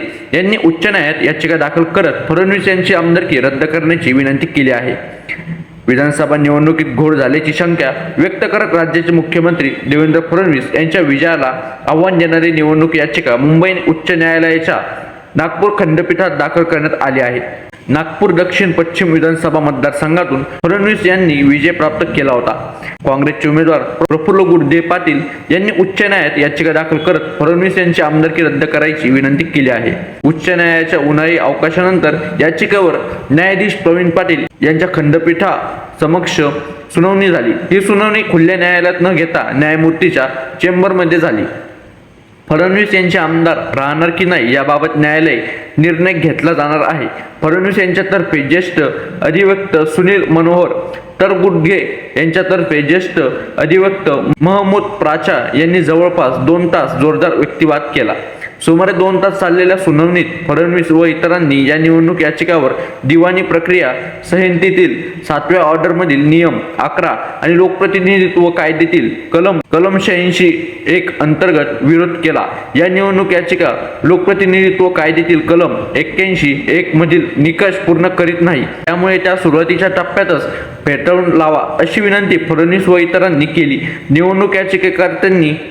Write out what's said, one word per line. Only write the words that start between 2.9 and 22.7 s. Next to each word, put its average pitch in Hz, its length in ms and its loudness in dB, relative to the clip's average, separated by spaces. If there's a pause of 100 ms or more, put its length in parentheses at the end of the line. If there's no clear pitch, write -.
आमदारकी 170 460 0
रद्द 135 240 0
करण्याची 160 480 0
विनंती 135 340 0
केली 131 240 0
आहे. 123 240 -2 (920)
विधानसभा 147 480 2
निवडणुकीत 151 500 2 (100)
घोळ 156 180 2
झाल्याची 147 380 0
शंका 165 380 -2 (280)
व्यक्त 185 260 0
करत 208 300 -2
राज्याचे 165 380 0
मुख्यमंत्री 165 580 0 (160)
देवेंद्र 156 340 2 (100)
फडणवीस 165 440 0
यांच्या 160 260 0
विजयाला 143 520 0 (360)
आव्हान 170 300 2
देणारी 165 340 2
निवडणूक 156 440 2
याचिका 147 400 0
मुंबई 160 380 2 (140)
उच्च 160 220 -2
न्यायालयाच्या 165 680 0 (560)
नागपूर 170 440 0
खंडपीठात 175 600 0
दाखल 160 240 0
करण्यात 156 400 -2
आली 135 180 0
आहे. 123 200 -2 (480)
नागपूर 160 420 0
दक्षिण 180 420 0
पश्चिम 165 400 -2
विधानसभा 160 480 0
मतदारसंघातून 147 800 -2 (200)
फडणवीस 202 440 0
यांनी 185 360 2
विजय 143 280 2
प्राप्त 160 340 -2 (120)
केला 135 160 0
होता. 117 200 0 (520)